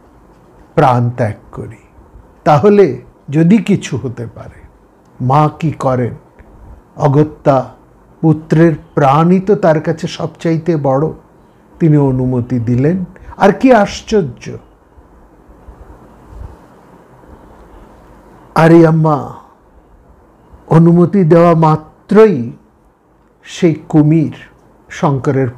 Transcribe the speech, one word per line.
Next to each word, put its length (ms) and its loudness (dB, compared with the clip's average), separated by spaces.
প্রাণ 360 2
ত্যাগ 240 -6
করি, 260 -16
তাহলে 580 2
যদি 280 2
কিছু 380 -4
হতে 300 -10
পারে।" 420 -20
মা 380 0
কি 140 -4
করেন, 420 -4
অগত্যা 760 -2
পুত্রের 520 2
প্রাণই 460 2
তো 140 0
তার 260 0
কাছে 260 -6
সবচাইতে 720 -6
বড়, 360 -2
তিনি 160 2
অনুমতি 640 -2
দিলেন। 460 -2
আর 160 2
কি 200 2
আশ্চর্য, 840 -2
আরে 320 4
আম্মা 480 -2
অনুমতি 560 2
দেওয়া 300 4
মাত্রই 960 0
সেই 300 -2
কুমির 460 2
শঙ্করের 680 -2